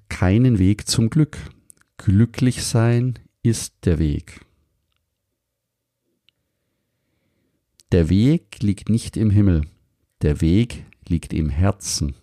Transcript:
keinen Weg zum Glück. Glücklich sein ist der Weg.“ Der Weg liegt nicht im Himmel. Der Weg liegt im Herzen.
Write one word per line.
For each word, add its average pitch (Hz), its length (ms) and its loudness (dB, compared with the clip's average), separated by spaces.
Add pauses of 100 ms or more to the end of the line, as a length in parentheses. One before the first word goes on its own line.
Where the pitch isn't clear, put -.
keinen 110 500 2
Weg 95 300 0
zum 113 220 0
Glück. 151 260 0 (600)
Glücklich 113 640 0
sein 120 540 0 (240)
ist - 320 -4 (100)
der 87 140 2
Weg.“ 156 420 -4 (3500)
Der 85 160 4
Weg 117 540 0
liegt 101 260 -4
nicht - 300 -4
im 110 100 0
Himmel. 95 380 2 (560)
Der 73 180 0
Weg 90 460 0 (200)
liegt 82 280 -6
im 78 160 -2
Herzen. 76 720 -4